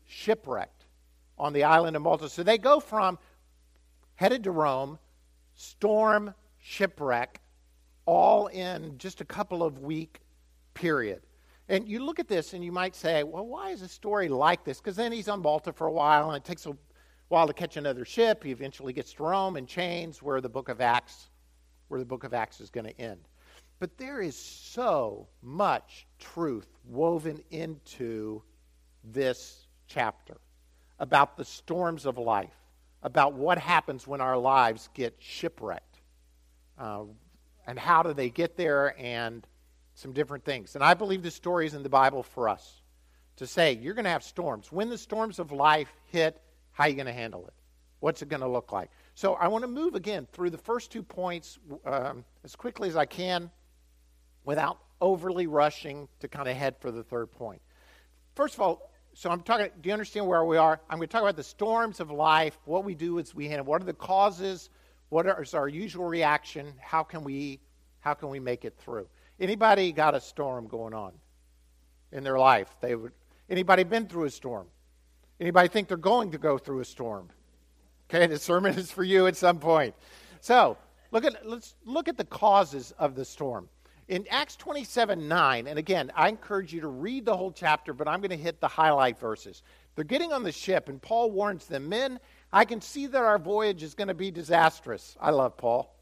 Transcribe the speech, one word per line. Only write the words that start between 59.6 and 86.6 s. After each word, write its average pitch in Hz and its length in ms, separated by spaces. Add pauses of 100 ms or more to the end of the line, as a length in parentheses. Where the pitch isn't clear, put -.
do 156 80
you 196 60
understand 208 340
where 170 160
we 165 140
are? 160 320
I'm 156 80
gonna 165 100
talk - 140
about 202 160
the 143 60
storms 220 580
of 156 100
life, 156 540
what 175 180
we 196 120
do 170 220
as 165 160
we 147 140
handle, 147 180
what 156 160
are 185 40
the 175 80
causes, 190 760 (380)
what 165 180
are, 185 160
is 135 120
our 143 160
usual 175 360
reaction, 151 760
how 160 200
can 156 220
we, 139 380 (400)
how 147 120
can 147 140
we 139 140
make 123 240
it 110 120
through? 110 300 (320)
Anybody 202 520
got 151 240
a 135 60
storm 127 460
going 113 260
on 101 200 (1000)
in 139 120
their 131 160
life? 127 420
They 123 140
would, 113 160 (380)
anybody 185 340
been 214 240
through 170 180
a 139 40
storm? 113 380 (720)
Anybody 175 280
think 202 200
they're 180 100
going 196 340
to 156 60
go 143 200
through 135 220
a 123 60
storm? 104 440 (800)
Okay, 170 180
the 151 120
sermon 180 380
is 185 140
for - 120
you 185 240
at 180 80
some 175 240
point. 151 360 (440)
So, 220 380 (340)
look 226 140
at, 226 200
let's 226 300 (100)
look 277 220
at 285 100
the 196 80
causes 180 720
of 139 180
the 131 100
storm. 117 420 (400)
In 185 220
Acts 277 260
twenty-seven 220 720
nine, 135 380
and 151 140
again, 160 360
I 170 140
encourage 196 420